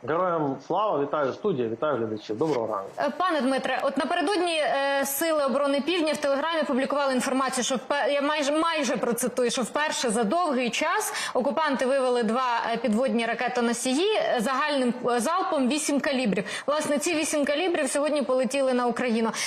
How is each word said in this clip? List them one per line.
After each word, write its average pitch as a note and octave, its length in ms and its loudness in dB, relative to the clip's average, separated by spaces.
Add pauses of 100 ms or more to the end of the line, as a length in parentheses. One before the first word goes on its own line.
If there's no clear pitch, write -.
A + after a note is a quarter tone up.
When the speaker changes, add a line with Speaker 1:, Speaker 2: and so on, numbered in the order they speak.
Speaker 1:
Героям D#3+ 500 0 (100)
слава, F#3 320 0
вітаю C#3+ 340 0
студію, B2+ 360 -2
вітаю C3+ 280 -2
глядачів. A2 400 -4
Доброго C3 300 0
ранку. G2 220 -4 (100)
Speaker 2:
Е, C#4+ 180 0
пане E4+ 240 0
Дмитре, C4 420 0
от C#4 140 0
напередодні, E4+ 600 0
е, C#4 480 0
Сили D#4 400 0
оборони C#4 360 2
Півдня D#4+ 320 0
в - 40 -2
Телеграмі D4+ 460 0
публікували C4+ 500 0
інформацію, B3+ 500 0
що C4+ 120 -2
впе-, C#4 360 0
я C#4+ 100 2
майже, D4 300 0
майже D#4 460 0
процитую, A#3+ 540 0
що C4+ 100 -2
вперше D4 480 -2
за A3+ 140 0
довгий C4 460 0
час F4+ 440 0 (200)
окупанти C#4 520 0
вивели B3+ 380 2
два, A#3 380 0 (120)
е, A#3 40 -2
підводні A#3 480 2
ракетоносії, B3 840 0 (100)
е, B3 220 2
загальним, C4+ 540 0 (160)
е, A#3+ 100 2
залпом D#4+ 500 0
вісім C#4+ 300 0
калібрів. B3 680 0
Власне, D4 300 0
ці E4+ 180 0
вісім D4+ 300 0
калібрів D#4 440 0
сьогодні D4 320 0
полетіли C4 520 0
на B3 140 2
Україну. A#3 420 0 (180)